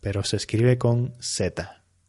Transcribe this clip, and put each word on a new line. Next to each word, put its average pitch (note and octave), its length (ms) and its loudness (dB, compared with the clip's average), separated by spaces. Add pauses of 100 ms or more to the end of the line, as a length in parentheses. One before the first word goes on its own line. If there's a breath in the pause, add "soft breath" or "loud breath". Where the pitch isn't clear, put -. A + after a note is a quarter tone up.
pero G2 220 -2
se - 140 -2
escribe B2 420 2
con A#2+ 420 2
Z, - 600 -6 (260)